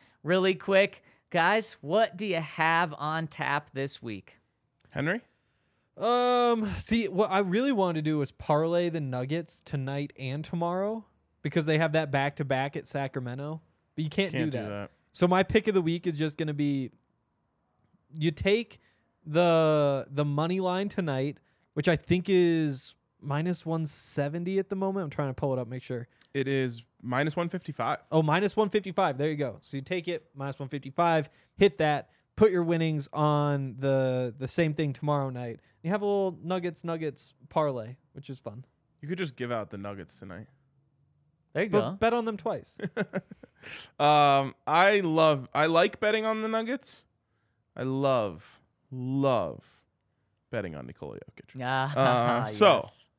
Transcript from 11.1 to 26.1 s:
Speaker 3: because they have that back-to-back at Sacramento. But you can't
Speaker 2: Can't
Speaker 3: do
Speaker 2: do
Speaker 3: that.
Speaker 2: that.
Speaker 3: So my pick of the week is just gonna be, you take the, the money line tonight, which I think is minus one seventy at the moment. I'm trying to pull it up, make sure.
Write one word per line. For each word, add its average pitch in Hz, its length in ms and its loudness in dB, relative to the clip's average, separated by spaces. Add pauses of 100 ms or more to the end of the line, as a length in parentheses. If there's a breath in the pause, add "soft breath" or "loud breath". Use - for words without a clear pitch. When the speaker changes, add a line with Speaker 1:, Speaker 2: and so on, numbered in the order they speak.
Speaker 3:
because 147 240 0
they 156 120 4
have 160 160 2
that 156 180 0
back-to-back 139 680 0
at - 80 -8
Sacramento. 139 760 -8 (340)
But 156 80 -2
you 156 60 -2
can't 196 220 0
Speaker 2:
Can't 156 200 0
Speaker 3:
do 127 60 -4
Speaker 2:
do 110 60 -4
Speaker 3:
that. 104 60 -8
Speaker 2:
that. 101 220 -8 (200)
Speaker 3:
So - 160 2
my 185 160 6
pick 220 240 2
of 214 60 2
the 185 80 4
week 165 240 0
is 170 100 -2
just 151 220 -4
gonna 156 160 -4
be, 143 380 -2 (1300)
you 160 140 0
take 202 480 -2 (460)
the, 156 840 4
the 143 160 0
money 156 340 0
line 185 300 -2
tonight, 143 480 -2 (360)
which 151 140 0
I 170 80 6
think 180 340 0
is 165 680 2 (260)
minus 160 440 -4
one 160 200 -2
seventy 170 720 -4
at 196 100 -2
the 196 60 -4
moment. 190 300 -2
I'm 143 40 -6
trying 143 200 -4
to 131 40 -4
pull 135 200 -2
it 127 60 -2
up, 123 80 -6
make 127 140 -10
sure. 120 260 -8 (260 soft breath)